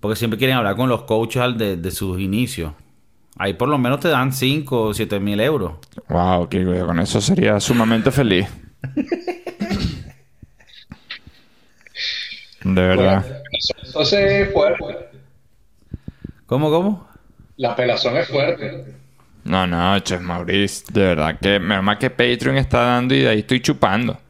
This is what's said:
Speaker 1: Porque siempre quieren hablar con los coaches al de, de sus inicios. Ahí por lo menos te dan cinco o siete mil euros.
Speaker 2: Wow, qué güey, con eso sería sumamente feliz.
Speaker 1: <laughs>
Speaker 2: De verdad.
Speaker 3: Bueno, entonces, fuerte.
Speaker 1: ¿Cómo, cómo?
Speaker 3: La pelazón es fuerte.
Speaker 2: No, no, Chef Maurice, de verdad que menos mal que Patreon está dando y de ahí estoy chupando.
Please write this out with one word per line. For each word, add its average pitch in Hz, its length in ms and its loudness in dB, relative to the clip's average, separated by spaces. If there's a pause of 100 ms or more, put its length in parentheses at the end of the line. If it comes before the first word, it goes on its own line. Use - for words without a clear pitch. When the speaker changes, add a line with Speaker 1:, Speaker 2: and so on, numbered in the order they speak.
Speaker 1:
Porque 104 160 -2
siempre 113 200 -2
quieren 131 200 2
hablar 101 180 0
con 123 120 0
los 120 160 0
coaches 110 380 0
al 123 160 -2
de, 101 200 -2
de 87 120 -4
sus 92 300 -4
inicios. 95 540 -4 (640)
Ahí 98 160 -2
por 123 160 -2
lo 147 100 0
menos 127 220 0
te 175 80 2
dan 131 240 2
cinco 135 500 0
o 107 100 0
siete 101 260 -2
mil 101 200 -2
euros. 113 340 0 (360)
Speaker 2:
Wow, 87 380 2
qué 92 160 0
güey, 90 180 0
con 85 180 0
eso 104 220 0
sería 107 380 2
sumamente 113 520 2
feliz. 107 360 2 (360)
Speaker 1:
<laughs> 135 120 -8 (3750)
Speaker 2:
De 92 180 4
verdad. 95 460 4
Speaker 3:
Bueno, - 120 -12 (460)
entonces, 196 680 2
fuerte. - 300 2 (1600)
Speaker 1:
¿Cómo, 147 240 0
cómo? 185 380 0 (500)
Speaker 3:
La 120 180 -2
pelazón 120 420 0
es - 100 0
fuerte. - 680 -4 (480)
Speaker 2:
No, 92 240 0
no, 90 320 2
Chef 90 220 -4
Maurice, 87 680 -2
de 101 120 2
verdad 80 360 2
que 98 200 2
menos 95 240 0
mal 104 160 2
que 131 100 0
Patreon 123 480 0
está 131 260 2
dando 123 300 2
y 135 80 4
de 127 80 4
ahí 107 100 2
estoy 127 200 0
chupando. 117 600 0 (100)